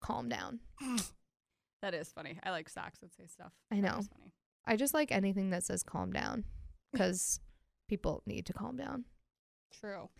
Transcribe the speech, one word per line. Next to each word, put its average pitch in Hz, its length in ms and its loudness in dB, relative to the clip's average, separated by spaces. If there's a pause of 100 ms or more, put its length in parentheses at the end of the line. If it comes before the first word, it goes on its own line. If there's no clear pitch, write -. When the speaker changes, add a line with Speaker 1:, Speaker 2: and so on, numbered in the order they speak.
Speaker 1:
"Calm 240 280 -2
down." 233 320 -4 (180)
Speaker 2:
<laughs> 247 360 -2 (680)
That 196 120 -4
is 160 180 -6
funny. 156 320 -10
I 190 80 -2
like 160 160 -4
socks - 320 -12
that 180 140 -20
say 185 140 -20
stuff. - 260 -18 (180)
Speaker 1:
I 208 80 4
Speaker 2:
That 196 140 6
Speaker 1:
know. - 60 0
Speaker 2:
is 202 100 -2
funny. - 240 -20 (320)
Speaker 1:
I 226 100 6
just 269 180 4
like 302 200 4
anything 190 380 4
that 180 120 2
says, - 180 0
"Calm - 300 -2
down," - 320 0 (500)
'cause 185 460 4 (480)
people - 380 0
need 202 220 -4
to 190 60 -4
calm 226 220 -4
down. 254 300 -4 (680)
Speaker 2:
True. 196 380 -10 (100)